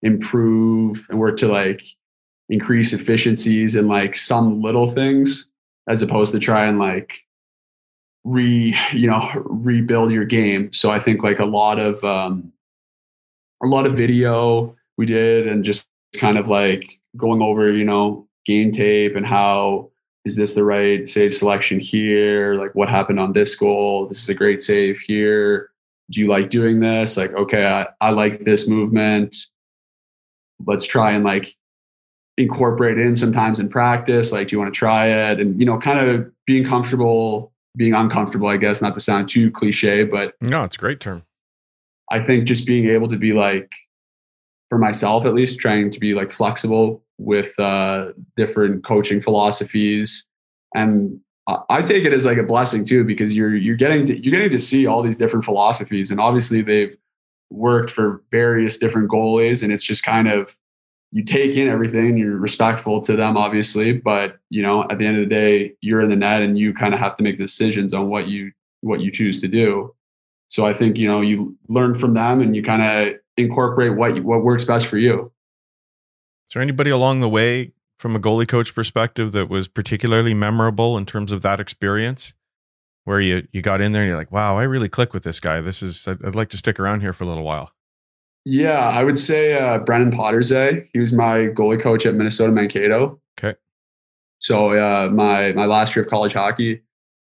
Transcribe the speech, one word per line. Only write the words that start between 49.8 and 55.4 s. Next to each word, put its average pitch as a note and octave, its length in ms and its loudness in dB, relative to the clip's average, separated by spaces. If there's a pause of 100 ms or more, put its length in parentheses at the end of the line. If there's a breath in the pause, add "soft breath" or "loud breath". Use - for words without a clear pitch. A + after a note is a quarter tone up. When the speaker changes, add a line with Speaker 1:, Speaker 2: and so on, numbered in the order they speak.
Speaker 1:
And G#2 460 0 (260)
I, F2+ 120 -4 (120)
I D3+ 120 2
take F#3 220 2
it C#3+ 80 4
as, C3 140 2
like, A#2 120 2
a A2 40 2
blessing A2+ 420 0
too, B2 200 2
because G#2+ 280 0
you're, G#2+ 220 0
you're G#2+ 220 0
getting C#3+ 300 2
to, A#2 140 -2
you're C3 120 0
getting F#3+ 180 2
to B2+ 80 0
see C3+ 300 2
all A2+ 120 0
these A2+ 160 -2
different A2+ 280 0